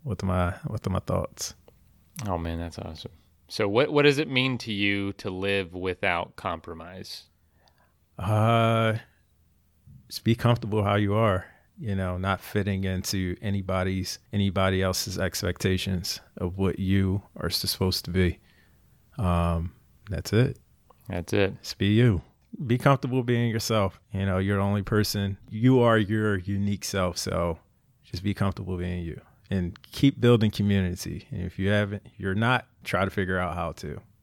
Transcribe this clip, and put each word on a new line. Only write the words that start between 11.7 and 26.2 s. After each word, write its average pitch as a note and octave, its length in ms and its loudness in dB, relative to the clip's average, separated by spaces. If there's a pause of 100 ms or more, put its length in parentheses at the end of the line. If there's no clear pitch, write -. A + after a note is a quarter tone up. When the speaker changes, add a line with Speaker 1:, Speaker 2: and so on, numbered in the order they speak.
Speaker 1:
you A2+ 160 -6
know, F#2 240 -2
not F#2+ 220 0
fitting G2 460 -2
into F#2 560 -2
anybody's, F#2+ 760 -2 (120)
anybody F#2+ 500 2
else's F#2 380 -2
expectations F#2 1040 -2 (160)
of F#2 200 -4
what F#2+ 220 0
you G2 420 2 (140)
are E2+ 140 -4
supposed - 560 -2
to F2+ 60 -8
be. F2+ 280 2 (760)
Um, E2+ 560 0 (360)
that's E2+ 220 -6
it. A#2 260 2 (520)
Speaker 2:
That's F2+ 240 -6
it. G2+ 280 2
Speaker 1:
Just - 160 -12
be F#2+ 100 2
you. G#2+ 340 4 (440)
Be A#2+ 120 2
comfortable C3 460 2
being A#2+ 260 2
yourself. A2 500 0 (140)
You G2 120 -2
know, F#2+ 120 2
you're G2 200 0
the G2 60 0
only G2+ 200 0
person. G2+ 540 0 (120)
You B2 320 6
are A#2 160 6
your G#2+ 400 2